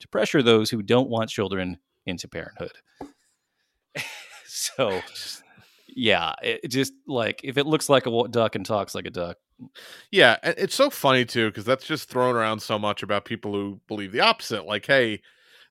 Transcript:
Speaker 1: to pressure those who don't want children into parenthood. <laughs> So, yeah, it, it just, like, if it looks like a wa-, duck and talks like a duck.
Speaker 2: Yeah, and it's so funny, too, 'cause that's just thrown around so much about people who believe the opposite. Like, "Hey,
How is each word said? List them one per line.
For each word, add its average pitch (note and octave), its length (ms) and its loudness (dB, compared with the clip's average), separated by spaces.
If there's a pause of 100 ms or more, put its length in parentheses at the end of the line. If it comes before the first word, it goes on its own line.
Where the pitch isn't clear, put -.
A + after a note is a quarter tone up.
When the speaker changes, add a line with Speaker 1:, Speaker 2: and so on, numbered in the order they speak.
Speaker 1:
to - 80 -20
pressure E3+ 340 2
those A2+ 280 6
who A2 120 -2
don't A#2 280 2
want A2+ 200 -2
children F#2 480 -4 (280)
into F2+ 220 -8
parenthood. - 440 -12 (1200)
<laughs> - 60 -8 (460)
So, G2 520 -2 (880)
yeah, F2+ 540 0
it, A2+ 220 -4
it D#3+ 40 -8
just, C3 240 0 (140)
like, A#2 380 -2
if B2 120 -4
it C#3 100 2
looks D#3 220 0
like C3 180 4
a B2 40 -2
wa-, A#2 160 2
duck A#2 280 0
and G2 100 -4
talks G2+ 300 -2
like F#2 120 -8
a - 40 -8
duck. F2 260 -8 (720)
Speaker 2:
Yeah, C3+ 320 8
and E3+ 160 0
it's F#3+ 160 -2
so C#4 160 4
funny, C3 340 4
too, A2+ 280 0
'cause G#2 120 -10
that's C3 200 0
just D3+ 240 -6
thrown B2+ 260 2
around A2 260 0
so A2 180 -4
much G#2 240 -2
about G2+ 240 -2
people G#2 260 -8
who G2+ 340 -4
believe G2+ 260 -8
the B2+ 80 -2
opposite. A#2+ 460 0
Like, G#2 200 -6
"Hey, A#2+ 340 2 (500)